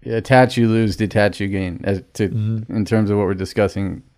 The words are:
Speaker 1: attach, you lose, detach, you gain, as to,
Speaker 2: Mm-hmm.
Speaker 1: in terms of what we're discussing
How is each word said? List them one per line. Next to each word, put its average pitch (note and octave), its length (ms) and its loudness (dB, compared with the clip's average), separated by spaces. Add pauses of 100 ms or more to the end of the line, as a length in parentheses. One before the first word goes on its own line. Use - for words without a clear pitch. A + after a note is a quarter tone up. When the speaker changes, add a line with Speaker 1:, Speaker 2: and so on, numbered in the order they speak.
Speaker 1:
attach, B2 520 4
you A#2 100 4
lose, A2 280 2
detach, G#2 440 0
you G2+ 100 -4
gain, F#2+ 340 -4
as G2 180 -2 (120)
to, G#2+ 160 -2
Speaker 2:
Mm-hmm. A2 460 -4
Speaker 1:
in G#2+ 100 0
terms A2 240 0
of G#2 80 2
what G#2 100 2
we're F#2+ 60 0
discussing F#2+ 720 -2 (140)